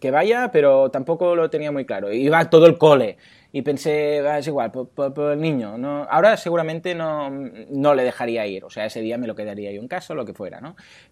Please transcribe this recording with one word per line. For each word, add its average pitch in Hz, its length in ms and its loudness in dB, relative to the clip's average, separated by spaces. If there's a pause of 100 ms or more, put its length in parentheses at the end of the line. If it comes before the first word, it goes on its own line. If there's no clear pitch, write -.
que 131 100 -2
vaya", 220 420 2
pero 135 380 4
tampoco 170 460 -2
lo 160 140 2
tenía 151 200 -4
muy 139 140 -6
claro. 101 280 -6
Iba 147 380 0
todo 165 160 10
el 165 120 8
cole. 135 380 6 (340)
Y 139 120 -6
pensé, 147 580 -2
"Va, 147 180 0
es 139 80 -6
igual, 135 240 -4
por, 127 200 -10
por, 139 240 -6
por 147 180 -2
el 147 80 -2
niño", 123 380 -4
¿no? 143 320 -8
Ahora 190 260 4
seguramente 165 580 -2
no, 156 360 -6 (400)
no 143 240 2
le 131 100 2
dejaría 117 420 -4
ir, 98 200 -8
o - 20 -20
sea, 107 160 -8
ese 110 160 -8
día 113 160 -6
me 123 100 -6
lo 107 80 -8
quedaría 104 380 -10
yo 101 80 -12
en 123 80 -14
casa, 180 240 -10
lo 135 140 -8
que 98 80 -12
fuera, 87 260 -14
¿no? 151 160 -18 (360)